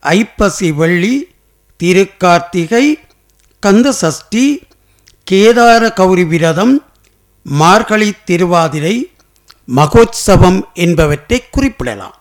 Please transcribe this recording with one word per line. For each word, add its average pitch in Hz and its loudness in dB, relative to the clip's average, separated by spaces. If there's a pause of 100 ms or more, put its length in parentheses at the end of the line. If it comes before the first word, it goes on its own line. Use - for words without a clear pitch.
(120)
ஐப்பசி 196 -2 (100)
வெள்ளி, 175 0 (680)
திருக்கார்த்திகை, 180 0 (760)
கந்த 214 2
சஷ்டி, 202 -4 (840)
கேதார 226 4 (100)
கௌரி 185 2
விரதம், 165 0 (720)
மார்கழி 208 0 (140)
திருவாதிரை, 170 -2 (720)
மகோத்சவம் 180 2 (140)
என்பவற்றை 165 -2 (120)
குறிப்பிடலாம். 127 -6